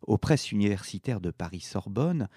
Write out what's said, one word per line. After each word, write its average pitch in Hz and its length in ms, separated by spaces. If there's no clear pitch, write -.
aux 113 100
presses - 360
universitaires 101 680
de 90 100
Paris-Sorbonne, 98 1080